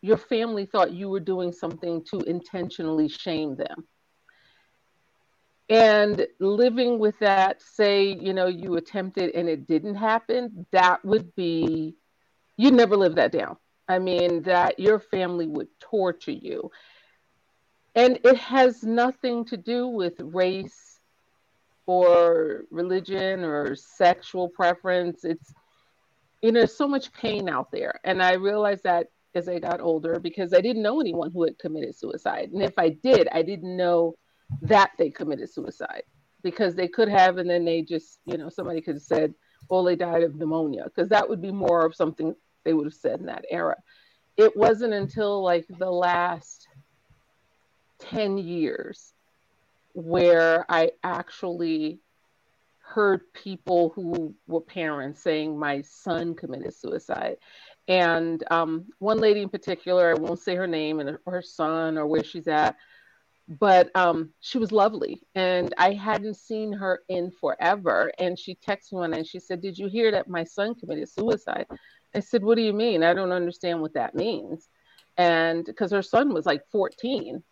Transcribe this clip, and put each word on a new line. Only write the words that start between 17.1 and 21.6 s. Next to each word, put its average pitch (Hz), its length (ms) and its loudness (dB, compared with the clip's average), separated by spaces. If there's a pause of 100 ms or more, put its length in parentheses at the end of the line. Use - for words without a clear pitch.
And 247 300 6
it 254 120 10
has 254 460 2
nothing 240 640 0
to 233 100 -8
do 240 320 -4
with 185 320 -4
race 185 800 -4 (840)